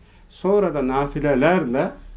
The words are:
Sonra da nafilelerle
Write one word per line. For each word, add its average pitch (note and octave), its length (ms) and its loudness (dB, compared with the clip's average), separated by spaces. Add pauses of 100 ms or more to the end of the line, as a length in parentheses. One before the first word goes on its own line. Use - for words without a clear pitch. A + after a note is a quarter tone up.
(300)
Sonra F#3+ 440 0
da C3 140 -2
nafilelerle C#3+ 1040 0 (260)